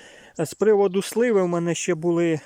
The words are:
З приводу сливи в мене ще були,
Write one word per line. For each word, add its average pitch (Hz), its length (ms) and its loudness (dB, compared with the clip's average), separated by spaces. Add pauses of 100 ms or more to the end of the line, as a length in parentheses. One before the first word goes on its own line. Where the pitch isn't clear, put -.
(380)
З 151 160 -4
приводу 202 480 2
сливи 220 420 0
в 180 40 0
мене 170 280 -2
ще 180 200 -4
були, 170 500 0